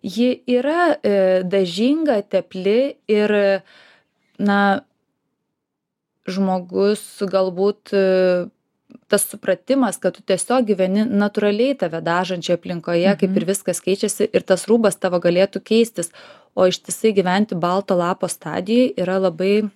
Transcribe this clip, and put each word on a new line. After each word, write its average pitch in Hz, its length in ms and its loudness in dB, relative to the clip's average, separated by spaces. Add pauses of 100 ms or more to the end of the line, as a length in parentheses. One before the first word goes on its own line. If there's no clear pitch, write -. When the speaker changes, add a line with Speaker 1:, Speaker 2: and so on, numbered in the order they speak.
Speaker 1:
ji 233 460 -2
yra, 294 500 0
e, 190 460 2
dažinga, 202 760 0
tepli 202 760 -2 (100)
ir, 208 560 2 (760)
na, 202 420 2 (1500)
žmogus 190 760 -2 (200)
galbūt, 190 680 -2
e, 185 560 2 (600)
tas 202 180 2
supratimas, 214 720 -2
kad 180 180 -2
tu - 60 -20
tiesiog 240 440 0
gyveni 190 400 0
natūraliai 208 720 0
tave 165 240 -4
dažančioje 175 560 -2
aplinkoje, 175 580 0
kaip 190 140 0
Speaker 2:
Mhm. 190 60 0
Speaker 1:
ir 214 100 0
viskas 190 340 -4
keičiasi, 202 520 -2
ir 180 100 2
tas 185 240 0
rūbas 214 320 2
tavo 180 220 -2
galėtų 180 420 0
keistis, 220 480 0 (440)
o 185 120 2
ištisai 190 480 -2
gyventi 196 400 0
balto 180 420 -2
lapo 180 320 -2
stadijoj 214 680 -2
yra 185 240 -2
labai 190 560 0